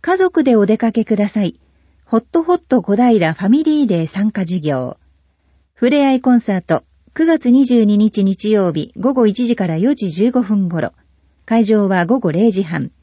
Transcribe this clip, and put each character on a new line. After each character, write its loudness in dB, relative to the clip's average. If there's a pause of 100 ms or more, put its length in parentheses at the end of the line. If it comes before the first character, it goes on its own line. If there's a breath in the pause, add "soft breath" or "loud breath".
家 -2
族 0
で 4
お 4
出 0
か -2
け -2
く -2
だ -2
さ -4
い。 -6 (440)
ホ -2
ッ -4
ト -2
ホ 0
ッ -2
ト -2
小 -2
平 2
フ -8
ァ 0
ミ 4
リ 0
ー -2
デ 0
ー -8
参 -4
加 -6
事 -6
業。 -4 (760)
ふ 0
れ 2
あ 2
い 0
コ 0
ン 4
サ -4
ー -2
ト、 -4 (300)
九 0
月 0
二 4
十 2
二 2
日 0
日 -2
曜 0
日、 -6
午 -2
後 2
一 -2
時 0
か -4
ら -4
四 0
時 -6
十 0
五 -2
分 -2
頃。 -6 (540)
会 2
場 2
は 0
午 0
後 -2
零 2
時 -2
半。 -6 (100)